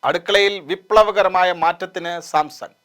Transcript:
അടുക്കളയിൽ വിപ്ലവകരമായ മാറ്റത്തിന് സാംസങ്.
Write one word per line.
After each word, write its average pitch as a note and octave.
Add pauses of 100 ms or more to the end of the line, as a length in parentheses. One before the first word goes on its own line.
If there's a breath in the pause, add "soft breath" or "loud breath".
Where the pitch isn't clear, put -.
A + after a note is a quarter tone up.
അടുക്കളയിൽ G3+ (140)
വിപ്ലവകരമായ F#3 (140)
മാറ്റത്തിന് E3+ (180)
സാംസങ്. -